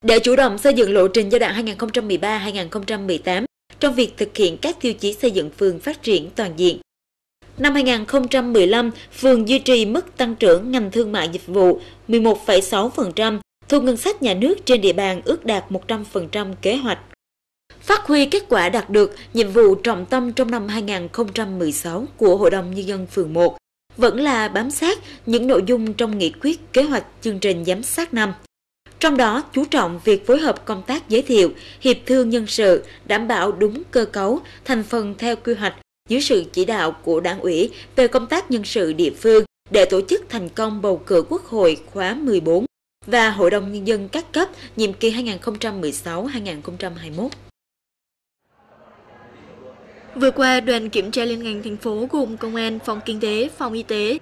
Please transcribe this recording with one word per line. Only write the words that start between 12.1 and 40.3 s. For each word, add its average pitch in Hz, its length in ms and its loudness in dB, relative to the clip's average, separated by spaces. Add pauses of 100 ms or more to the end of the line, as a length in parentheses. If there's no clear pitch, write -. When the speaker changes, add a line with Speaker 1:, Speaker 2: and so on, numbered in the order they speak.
Speaker 1:
một 214 260 2
phẩy 196 160 4
sáu 214 280 0
phần 202 220 -4
trăm, 220 280 -2 (280)
thu 285 120 4
ngân 247 160 2
sách 403 260 -4
nhà 214 120 0
nước 254 200 2 (100)
trên 247 160 4
địa 190 120 4
bàn 185 320 -2
ước - 200 -2
đạt 202 280 -4
một 190 160 -8
trăm 214 160 -4
phần 175 240 -6
trăm 196 340 -6
kế 214 140 0
hoạch. 240 220 -4 (840)
Phát - 260 0
huy 285 200 4
kết 381 220 -2
quả 180 200 2
đạt - 220 -2
được, 202 240 4 (200)
nhiệm 226 160 2
vụ 202 240 8
trọng 185 320 -4
tâm 247 260 -2
trong 240 180 0
năm 220 180 -4
hai 214 140 -4
nghìn 190 260 -6
không 208 240 -4
trăm 190 260 -6
mười 160 140 -2
sáu 175 340 -6 (100)
của 196 200 4
Hội 190 140 4
đồng 185 240 -4
Nhân 190 120 -6
dân 190 200 -6
phường 160 280 -4
một 170 220 2 (400)
vẫn 226 240 2
là 240 280 0
bám 208 220 -4
sát 349 280 -2 (280)
những 233 200 0
nội 254 200 4
dung 220 280 0
trong 214 240 -4
nghị 165 140 -2 (100)
quyết, 320 300 -4
kế 254 100 4
hoạch, 285 220 -2 (160)
chương 208 180 -4
trình 180 260 -2
giám 180 180 -2
sát 330 320 -6
năm. 214 180 0 (680)
Trong 302 180 2
đó, 247 260 2 (100)
chú 269 120 0
trọng 185 400 -2
việc 202 220 2
phối 254 120 6
hợp 302 260 -2
công 196 180 -8
tác 285 260 -8
giới 220 140 2
thiệu, 202 300 4 (280)
hiệp 254 160 2 (100)
thương 247 240 2
nhân 226 160 -2
sự, 196 380 2 (200)
đảm 220 240 -2
bảo 202 240 0
đúng 214 380 -2
cơ 240 140 2
cấu, 208 360 -2 (240)
thành 226 180 -2
phần 208 360 -6
theo 233 180 -2
quy 233 180 -2
hoạch, 202 200 -4 (340)
dưới 247 120 0
sự 214 320 2
chỉ 185 120 0
đạo 180 280 -2
của 165 280 -2
Đảng 180 200 -6
ủy 180 300 -2 (260)
về 247 120 4
công 240 180 0
tác 349 240 -4
nhân 226 140 -4
sự 175 280 -2
địa 156 180 0
phương 220 340 6 (260)
để 196 140 6
tổ 190 160 2
chức 202 280 -2
thành 190 200 -8